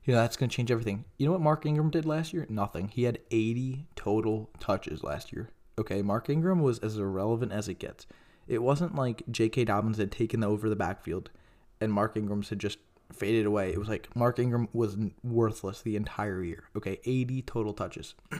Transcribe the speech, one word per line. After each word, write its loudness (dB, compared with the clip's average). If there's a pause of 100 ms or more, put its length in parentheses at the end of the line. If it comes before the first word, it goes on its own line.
you 4
know, 6
that's 2
gonna 2
change 0
everything." 0 (100)
You 2
know 4
what 2
Mark 2
Ingram 2
did 0
last -2
year? -2
Nothing. -2
He 0
had 0 (120)
eighty 0 (100)
total 0 (100)
touches -2
last -6
year. -8 (280)
Okay, -2
Mark 0
Ingram 4
was 2
as -4
irrelevant 0
as -4
it -8
gets. -12 (400)
It 0
wasn't 2
like 0
J 2
K 2
Dobbins 2
had 0
taken 0
over 2
the 2
backfield -4 (500)
and 0
Mark 2
Ingram's -2
had -4
just -4 (340)
faded 2
away. 2
It -2
was -2
like -4
Mark 2
Ingram 2
was 0
n-, -2 (100)
worthless 0
the -2
entire -2
year. -8 (100)
Okay, -4
eighty 0
total -4
touches. -8 (240)